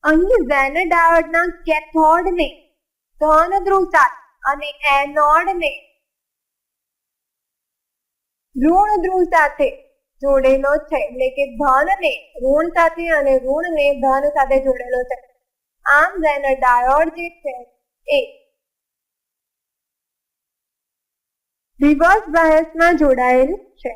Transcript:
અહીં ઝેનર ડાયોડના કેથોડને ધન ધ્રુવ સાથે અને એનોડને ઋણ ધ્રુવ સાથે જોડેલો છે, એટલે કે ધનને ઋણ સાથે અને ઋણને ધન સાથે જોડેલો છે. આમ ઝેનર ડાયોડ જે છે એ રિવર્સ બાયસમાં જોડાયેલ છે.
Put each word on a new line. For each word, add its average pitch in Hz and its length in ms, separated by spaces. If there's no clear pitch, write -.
અહીં 330 460
ઝેનર 277 400
ડાયોડના 330 640
કેથોડને 320 800
ધન 311 300
ધ્રુવ 381 240
સાથે 285 260
અને 294 200
એનોડને 302 800
ઋણ 359 480
ધ્રુવ 370 200
સાથે 294 340
જોડેલો 269 500
છે, 294 180
એટલે 254 200
કે 285 80
ધનને 294 540
ઋણ 294 240
સાથે 339 280
અને 277 160
ઋણને 311 380
ધન 269 220
સાથે 269 200
જોડેલો 247 420
છે. 247 80
આમ 302 260
ઝેનર 285 380
ડાયોડ 262 580
જે 339 80
છે 269 120
એ 285 120
રિવર્સ 330 540
બાયસમાં 320 680
જોડાયેલ 254 500
છે. 240 120